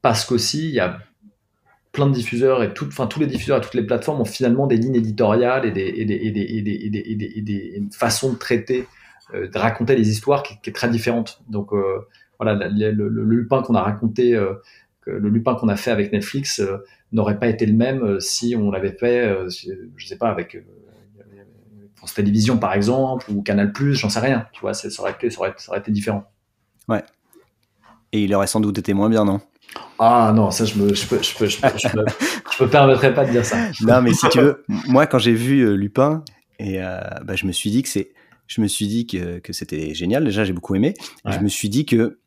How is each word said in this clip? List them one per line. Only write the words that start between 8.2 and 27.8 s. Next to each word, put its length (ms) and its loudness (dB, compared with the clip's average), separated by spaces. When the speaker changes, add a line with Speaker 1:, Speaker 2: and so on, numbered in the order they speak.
Speaker 1:
de 60 -6
traiter, 480 -2
euh, 140 -6
de 100 -6
raconter 380 2
les 120 4
histoires 340 0
qui, 200 -12
qui 80 -10
est 20 -16
très 160 -4
différente. 600 -2
Donc, 240 -6
euh, 340 -2
voilà, 300 0
le, 220 0
le, 180 0
le, 0 -
le 280 0
Lupin 260 2
qu'on 120 0
a 80 4
raconté, 520 0
euh, 200 0
que, 80 -10
le 180 -4
Lupin 280 2
qu'on 120 -2
a 80 0
fait 140 -4
avec 220 0
Netflix, 480 -4
euh, 180 -2
n'aurait 280 0
pas 80 2
été 180 0
le 60 4
même, 320 2
euh, 160 0
si 360 -4
on 140 0
l'avait 220 -4
fait, 340 0
euh, 220 -2
si, 240 -12
je 100 -18
sais 100 -14
pas, 140 -2
avec, 240 -8
euh, 60 -16
France 140 -16
Télévisions, 420 4
par 160 2
exemple, 580 0
ou 120 -4
Canal 300 0
Plus, 220 0
j'en 140 -2
sais 120 -2
rien, 320 0
tu 100 -16
vois, 100 -4
c'est, 160 -8
ça 140 -10
aurait 100 -4
été, 160 -4
ça 120 -6
aurait, 180 -2
ça 120 -18
aurait 100 -4
été 120 -8
différent. 320 -2
Speaker 2:
Ouais. 160 0